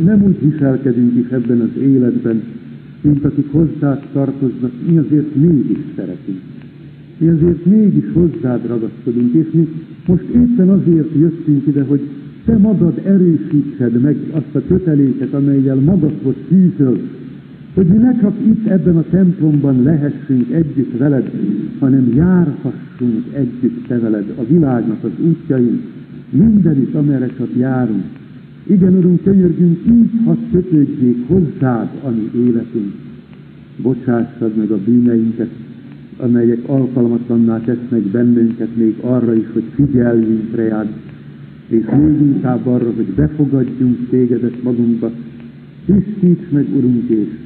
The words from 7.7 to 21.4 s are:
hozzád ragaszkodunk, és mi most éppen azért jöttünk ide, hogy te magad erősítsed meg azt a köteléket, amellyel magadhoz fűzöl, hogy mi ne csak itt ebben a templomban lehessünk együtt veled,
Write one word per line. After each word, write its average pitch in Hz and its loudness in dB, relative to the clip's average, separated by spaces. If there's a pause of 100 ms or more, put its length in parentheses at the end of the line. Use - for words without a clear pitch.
hozzád 127 0
ragaszkodunk, 120 -2
és 160 2
mi 160 2 (380)
most 180 0 (100)
éppen 240 4
azért 156 2
jöttünk 147 0
ide, 139 0
hogy 139 0 (440)
te - 2
magad 175 2
erősítsed 147 2
meg 143 2 (160)
azt - -6
a 135 -2
köteléket, 143 0
amellyel 139 0
magadhoz 147 0 (120)
fűzöl, 147 2 (720)
hogy 190 2
mi 185 4
ne 247 4
csak 196 2 (120)
itt - 2
ebben 170 2
a 160 2
templomban 147 2
lehessünk 139 0
együtt 147 -2
veled, 131 0 (480)